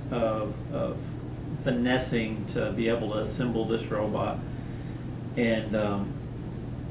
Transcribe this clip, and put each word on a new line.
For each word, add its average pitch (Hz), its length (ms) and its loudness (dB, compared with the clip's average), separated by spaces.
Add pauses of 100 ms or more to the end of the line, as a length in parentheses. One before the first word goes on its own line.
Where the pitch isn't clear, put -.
(120)
of, 110 420 2 (180)
of - 240 -2 (680)
finessing 120 880 2
to 107 200 0
be 113 160 2
able 113 220 2
to 107 80 0
assemble 113 460 2
this 113 220 2
robot, 107 520 0 (1000)
and, 113 380 4
um, 104 380 2 (800)